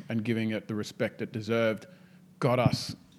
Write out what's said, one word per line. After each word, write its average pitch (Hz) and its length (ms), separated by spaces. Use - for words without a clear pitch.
and 113 160
giving 110 260
it 107 160
the 113 80
respect 107 480
it 104 100
deserved 110 540
got 123 180
us - 380